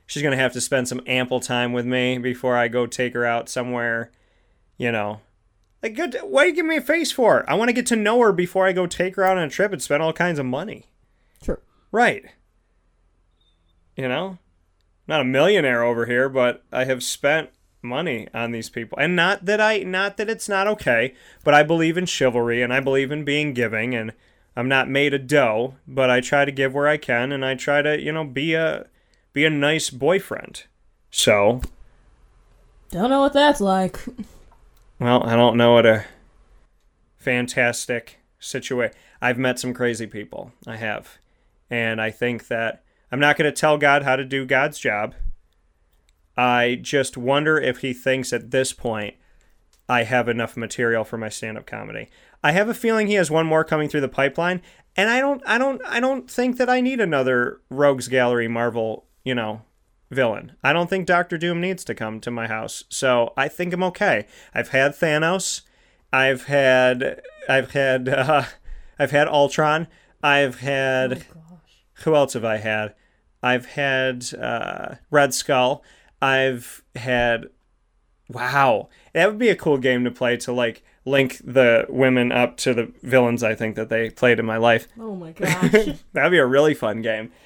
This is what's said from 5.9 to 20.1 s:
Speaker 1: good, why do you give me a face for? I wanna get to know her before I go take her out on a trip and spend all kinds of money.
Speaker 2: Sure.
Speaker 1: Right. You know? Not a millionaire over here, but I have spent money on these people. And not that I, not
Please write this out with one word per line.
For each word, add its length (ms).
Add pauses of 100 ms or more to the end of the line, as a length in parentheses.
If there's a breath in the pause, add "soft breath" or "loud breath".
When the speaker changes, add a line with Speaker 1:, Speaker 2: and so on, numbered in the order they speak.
Speaker 1:
good, 280
why 220
do 40
you 80
give 80
me 140
a 20
face 320
for? 360
I 60
wanna 200
get 120
to 100
know 240
her 120
before 340
I 60
go 140
take 300
her 80
out 120
on 80
a 60
trip 220
and 100
spend 200
all 120
kinds 240
of 80
money. 400 (560)
Speaker 2:
Sure. 180 (320)
Speaker 1:
Right. 320 (1700)
You 140
know? 300 (680)
Not 140
a 40
millionaire 580
over 240
here, 240
but 420
I 140
have 160
spent 480 (320)
money 500
on 200
these 180
people. 280
And 160
not 300
that 160
I, 200
not 360